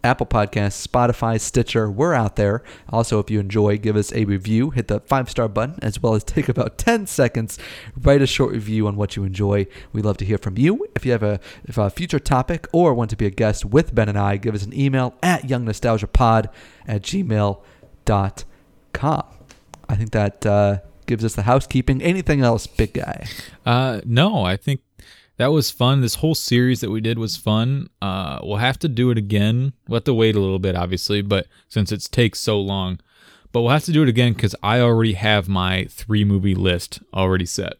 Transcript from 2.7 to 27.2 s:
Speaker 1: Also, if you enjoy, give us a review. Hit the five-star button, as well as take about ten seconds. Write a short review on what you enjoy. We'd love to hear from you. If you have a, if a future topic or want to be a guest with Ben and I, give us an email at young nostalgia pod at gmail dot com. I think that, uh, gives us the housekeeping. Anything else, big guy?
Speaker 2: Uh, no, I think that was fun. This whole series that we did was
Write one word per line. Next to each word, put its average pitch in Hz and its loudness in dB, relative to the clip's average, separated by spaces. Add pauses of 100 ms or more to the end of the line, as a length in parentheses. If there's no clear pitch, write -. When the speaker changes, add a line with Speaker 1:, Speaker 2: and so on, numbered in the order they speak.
Speaker 1:
Also, 110 0
if 104 -2
you 107 0
enjoy, 104 2
give 107 0
us 104 -2
a 113 0
review. 107 0
Hit 123 -4
the 104 -2
five-star 127 -2
button, 113 -4
as 107 -4
well 113 2
as 104 0
take - -2
about - -4
ten 226 0
seconds. 113 -2 (420)
Write 139 6
a 131 4
short - 0
review 107 -2
on 101 -2
what 101 -4
you 98 -4
enjoy. 98 0 (260)
We'd 107 -4
love 104 0
to 98 -4
hear 101 0
from 98 -6
you. 214 2
If - -8
you 123 2
have 107 0
a, 104 -2 (240)
if 101 -6
a 101 2
future 165 -4
topic 143 -2
or 165 4
want 117 -2
to 107 -6
be 110 0
a 98 0
guest 107 0
with 123 2
Ben 113 2
and 104 -2
I, 101 0
give 107 -4
us 98 -4
an - -8
email 131 0
at 170 0
young 123 -2
nostalgia 110 0
pod 113 4 (360)
at 104 -4
gmail 107 -2 (440)
dot 98 0 (480)
com. - -2 (640)
I 110 0
think 110 -2
that, 104 0
uh, 101 2 (280)
gives 113 -2
us 110 -2
the 101 -4
housekeeping. 131 2
Anything 170 0
else, 117 2
big - -2
guy? - -8 (400)
Speaker 2:
Uh, 120 0
no, 139 2
I 92 0
think 139 -4 (560)
that 127 2
was 147 2
fun. 131 2
This 120 0
whole 156 0
series 123 2
that 104 -6
we 110 -2
did 113 -2
was 110 -6